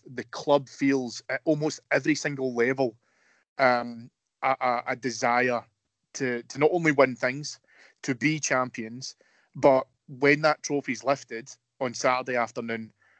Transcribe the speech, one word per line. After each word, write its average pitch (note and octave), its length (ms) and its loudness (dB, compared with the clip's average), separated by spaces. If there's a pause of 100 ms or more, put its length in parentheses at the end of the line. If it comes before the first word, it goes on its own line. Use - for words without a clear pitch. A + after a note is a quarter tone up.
(120)
the A#2+ 140 -10
club C#3+ 420 0
feels C3+ 640 0
at C3 160 -6
almost D3+ 340 0 (120)
every D3+ 240 2
single C3+ 400 -4
level, B2 400 2 (640)
um, A#2+ 500 0 (320)
a, C3 180 2
a, B2 280 0
a C3 80 -4
desire A#2+ 680 0 (500)
to, B2 280 -4
to - 180 -14
not D3+ 140 6
only E3 180 2
win C3 240 4
things, C3+ 440 -6 (420)
to C3+ 140 -2
be D3+ 240 0
champions, B2+ 760 -6 (400)
but C3 300 4 (340)
when C#3+ 220 4
that D3+ 200 2
trophy's C3+ 420 -6
lifted B2+ 460 -4 (300)
on B2 140 -4
Saturday B2+ 420 -2
afternoon, A2+ 560 -4 (280)